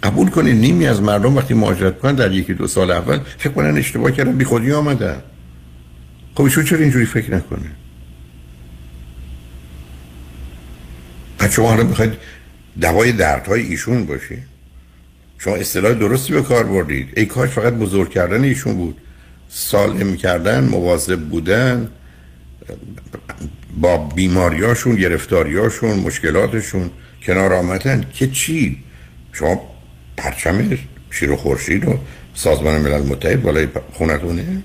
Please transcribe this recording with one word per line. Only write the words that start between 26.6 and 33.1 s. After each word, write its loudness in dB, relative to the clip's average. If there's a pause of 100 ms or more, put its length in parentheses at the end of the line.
کنار 2
آمدن 0 (100)
که 0
چی؟ -2 (540)
شما -2 (560)
پرچم -2 (320)
شیر -2
و 0
خورشید -2
و 0 (360)
سازمان 2
ملل 0
متحد 0